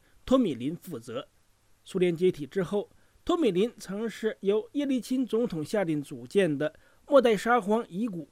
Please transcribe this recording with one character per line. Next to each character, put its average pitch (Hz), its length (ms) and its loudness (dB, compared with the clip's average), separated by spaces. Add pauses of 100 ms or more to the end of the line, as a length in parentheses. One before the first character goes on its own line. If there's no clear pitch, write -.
(260)
托 247 100 4
米 214 200 2
林 131 200 -6
负 165 240 -12
责。 117 260 -10 (580)
苏 - 160 -6
联 180 140 4
解 180 180 2
体 147 140 -10
之 190 180 -4
后， 202 260 -4 (340)
托 349 140 0
米 277 140 2
林 202 260 0
曾 214 320 -8
是 214 300 -4
由 208 340 0
叶 285 100 -2
利 269 160 0
钦 254 240 -2
总 226 240 0
统 156 160 -6
下 202 200 -2
令 160 180 -2
组 131 240 -14
建 165 320 2
的 147 160 -4 (340)
末 277 140 8
代 226 160 4
沙 233 240 2
皇 214 260 -2
遗 196 200 -6
骨 175 240 -8